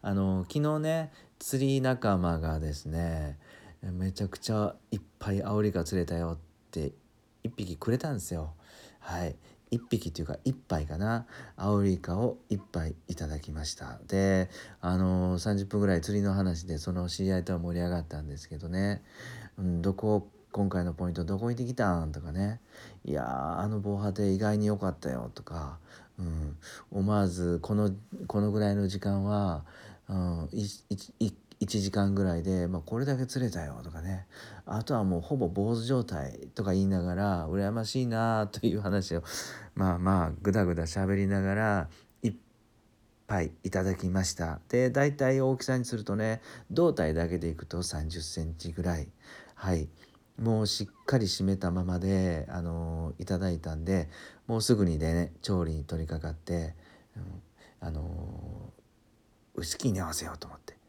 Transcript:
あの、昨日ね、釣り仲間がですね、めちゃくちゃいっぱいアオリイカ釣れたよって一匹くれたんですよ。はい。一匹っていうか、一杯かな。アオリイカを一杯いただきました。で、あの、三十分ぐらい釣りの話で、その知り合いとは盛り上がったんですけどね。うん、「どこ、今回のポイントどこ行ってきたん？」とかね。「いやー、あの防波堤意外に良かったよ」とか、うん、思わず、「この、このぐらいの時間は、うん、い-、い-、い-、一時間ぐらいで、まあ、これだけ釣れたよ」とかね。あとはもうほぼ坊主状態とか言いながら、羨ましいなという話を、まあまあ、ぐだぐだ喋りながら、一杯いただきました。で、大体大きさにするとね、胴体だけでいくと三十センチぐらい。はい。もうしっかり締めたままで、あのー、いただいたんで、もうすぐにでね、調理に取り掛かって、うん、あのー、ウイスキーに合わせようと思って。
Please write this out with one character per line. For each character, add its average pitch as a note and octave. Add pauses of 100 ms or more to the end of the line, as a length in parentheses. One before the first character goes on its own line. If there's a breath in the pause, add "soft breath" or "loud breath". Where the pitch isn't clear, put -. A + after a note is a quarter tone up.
あ G2+
の、 F#2+
昨 D3
日 D3+
ね、 D#3 (260 loud breath)
釣 C3+ (120)
り C3+
仲 B2+
間 E2+
が D#2+
で D#2
す C#2+
ね、 D#2 (460 loud breath)
め F#2
ち G#2
ゃ F#2+
く -
ち -
ゃ G#2 (140)
い G#2
っ - (180)
ぱ -
い G2
ア G#2
オ G#2+
リ G#2
イ -
カ F2+
釣 F#2+
れ E2+
た E2+
よ E2
っ -
て D2 (500)
一 A2
匹 F#2
く -
れ B2+
た D#3+
ん C3+
で G2+
す F2+
よ。 D#2+ (440 loud breath)
は F2
い。 C#2 (340 loud breath)
一 A#2
匹 G#2
っ -
て E2
い -
う D2+
か、 -
一 C3+
杯 D2+
か D2+
な。 A2+ (280 loud breath)
ア G2+
オ G2+
リ G2
イ F2+
カ F2
を A#2+ (100)
一 G2+
杯 D#2+ (120)
い F2
た D#2
だ D2+
き D2+
ま D2+
し -
た。 -
で、 G2 (320 loud breath)
あ F2+
の、 F#2
三 G2+
十 F#2+
分 G2+
ぐ G#2
ら F#2+
い E2
釣 G2+
り G2+
の G2
話 F2+
で、 D#2+
そ F2+
の F2
知 F#2+
り F#2+
合 F#2
い F2
と F#2+
は E2+
盛 E2+
り F2
上 F2
が F2
っ D#2
た D2+
ん D#2
で C#2+
す -
け D#2+
ど E2
ね。 G2+ (560 loud breath)
う -
ん、 F2
「ど F#2+
こ、 G#2+ (200)
今 G2+
回 F2+
の F2
ポ F2
イ -
ン E2
ト F2
ど F#2+
こ A#2
行 A#2+
っ -
て B2
き B2
た F2
ん？」 D#2
と D2+
か D2+
ね。 G2+ (460 loud breath)
「い -
や C#2+
ー、 C2
あ G2+
の G#2+
防 G2+
波 G2+
堤 G2
意 F#2+
外 G#2+
に G#2
良 G#2
か G2
っ D#2
た -
よ」 A#1+
と -
か、 D#2 (400 loud breath)
う -
ん、 D#2+ (340 loud breath)
思 G2+
わ G2+
ず、 F2
「こ G#2+
の、 G#2 (360)
こ G#2
の G#2
ぐ G#2+
ら G#2
い G2+
の G2+
時 F#2+
間 G2
は、 G2 (420 loud breath)
う G2+
ん、 E2+
い-、 G#2 (260)
い-、 G2+ (220)
い-、 A2 (260)
一 G2+
時 F#2+
間 G2
ぐ G2
ら F2
い E2
で、 F2+
ま F2+
あ、 -
こ A2+
れ C3+
だ C3+
け B2+
釣 B2
れ A2+
た E2+
よ」 B1+
と D#2+
か D#2+
ね。 F#2 (380 loud breath)
あ A#2
と C#3+
は A2
も F#2
う -
ほ C#3
ぼ G#2
坊 G2+
主 A2+
状 B2
態 C#2
と G#2+
か F#2+
言 G2
い G2
な F#2
が F2+
ら、 F2+
羨 G2
ま A2+
し B2+
い -
な A2+
と -
い G2
う G#2+
話 F#2+
を、 E2 (520 loud breath)
ま F#2
あ -
ま F2+
あ、 D#2+ (100)
ぐ G2+
だ G2
ぐ F2
だ E2
喋 F#2+
り G2
な G2
が G2
ら、 G2+ (320 loud breath)
一 A2 (880)
杯 E2 (120)
い F#2+
た F#2
だ F#2
き -
ま F#2
し -
た。 D#2+ (100)
で、 B2
大 C#3+
体 C3+
大 C3
き -
さ C3
に A#2+
す A#2+
る G#2+
と G2+
ね、 A2 (280 loud breath)
胴 E3
体 D#2
だ E2
け E2+
で E2
い D#2+
く -
と F2
三 D#2
十 D#2+
セ D#2+
ン D#2+
チ E2
ぐ E2+
ら E2+
い。 C#2+ (480 loud breath)
は F2+
い。 D#2 (500 loud breath)
も A2+
う G#2+
し G2+
っ -
か C3+
り G#2+
締 F#2+
め F#2+
た F2+
ま F2+
ま F2+
で、 F#2
あ F2
の E2
ー、 -
い F#2+
た F#2
だ F#2
い E2
た D#2+
ん D#2+
で、 F2+ (380 loud breath)
も A2+
う A2+
す B2
ぐ G#2
に D#2+
で D#2+
ね、 E2+
調 F#2
理 D#2+
に D2+
取 D#2+
り D#2+
掛 D#2
か D#2
っ -
て、 E2 (400 loud breath)
う -
ん、 F2+ (380 loud breath)
あ D#2+
の D#2 (840)
ー、 -
ウ -
イ E2
ス -
キ C3
ー -
に F#2
合 E2
わ -
せ D#2+
よ D#2+
う -
と -
思 -
っ -
て。 - (140)